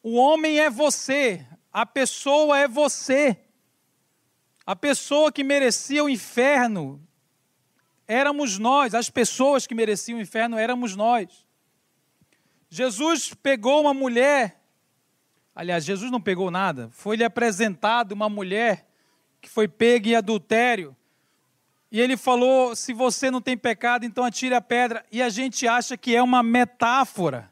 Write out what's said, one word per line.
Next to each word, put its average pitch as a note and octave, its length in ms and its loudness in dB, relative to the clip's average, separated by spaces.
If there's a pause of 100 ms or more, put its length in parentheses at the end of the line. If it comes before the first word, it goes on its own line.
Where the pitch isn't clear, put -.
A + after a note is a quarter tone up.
O A3+ 120 -6
homem D4+ 440 4
é D4+ 100 4
você. B3+ 760 0 (260)
A A3 140 -2
pessoa C#4+ 720 0
é C#4+ 100 4
você. C4+ 720 0 (1300)
A F#3+ 100 -4
pessoa C#4+ 560 0
que C#4+ 120 -6
merecia C#4 600 0
o C#4+ 60 0
inferno A3+ 920 0 (1040)
éramos C4+ 500 -2
nós. B3 360 2
As A3+ 160 -2
pessoas C4 560 0
que A#3 100 -10
mereciam A3+ 420 -4
o A3 40 -8
inferno A3+ 360 -4
éramos A#3 380 -4
nós. A3 500 -2 (1200)
Jesus B3 640 -4
pegou C4+ 480 0
uma C#4+ 120 2
mulher. C4 680 0 (960)
Aliás, E3+ 300 -4
Jesus G3 260 -6
não B3 80 -2
pegou F#3 320 -4
nada. D#3+ 400 -4
Foi-lhe A3 320 -4
apresentado A3 880 0
uma G#3+ 160 -4
mulher G#3 580 -2 (560)
que - 80 -20
foi G#3+ 200 0
pega A#3 400 2
em A#3 60 4
adultério. A3 800 0 (960)
E G#3+ 120 -2
ele B3+ 160 2
falou: B3+ 580 2
"Se - 160 -8
você B3+ 400 -2
não B3+ 80 -4
tem B3+ 160 -4
pecado, A#3+ 500 -2
então B3 200 -4
atire B3+ 280 -4
a A#3+ 60 2
pedra." A#3 500 -2
E A#3 120 -4
a B3 80 0
gente B3 360 -6
acha A#3+ 300 0
que - 180 -2
é A#3 80 4
uma B3 220 4
metáfora. A#3 1080 0